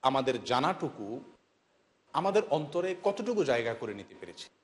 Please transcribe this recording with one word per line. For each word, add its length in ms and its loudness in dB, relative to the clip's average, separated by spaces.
আমাদের 420 2
জানাটুকু 760 0
আমাদের 380 4
অন্তরে 540 0
কতটুকু 400 2
জায়গা 300 2
করে 200 -6
নিতে 260 -14
পেরেছে 280 -14